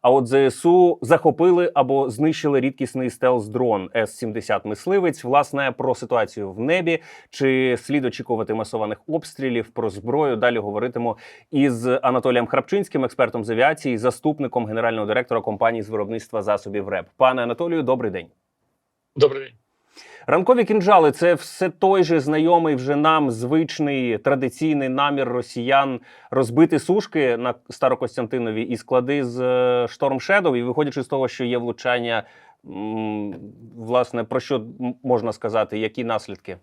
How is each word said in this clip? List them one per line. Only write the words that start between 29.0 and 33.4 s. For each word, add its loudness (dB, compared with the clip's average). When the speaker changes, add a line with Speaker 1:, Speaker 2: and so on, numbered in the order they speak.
Speaker 1:
з, -8
е, 0
Storm -2
Shadow. 0
І -2
виходячи -2
з -6
того, -2
що -6
є -2
влучання, -2
м, -6